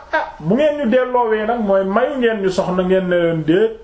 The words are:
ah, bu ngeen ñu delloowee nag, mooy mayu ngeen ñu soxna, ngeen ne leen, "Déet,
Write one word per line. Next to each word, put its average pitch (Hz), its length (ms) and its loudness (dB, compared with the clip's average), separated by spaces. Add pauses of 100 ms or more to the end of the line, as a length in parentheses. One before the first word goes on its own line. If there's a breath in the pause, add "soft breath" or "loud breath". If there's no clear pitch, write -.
(120)
ah, - 280 -4
bu 160 160 0
ngeen 294 240 2
ñu 254 100 -2
delloowee 240 560 0
nag, 233 160 -2
mooy 196 240 2
mayu 247 320 -2
ngeen 226 240 0
ñu 185 80 0
soxna, 180 340 -2
ngeen 185 240 0
ne 175 80 0
leen, 165 300 0
"Déet, 208 380 2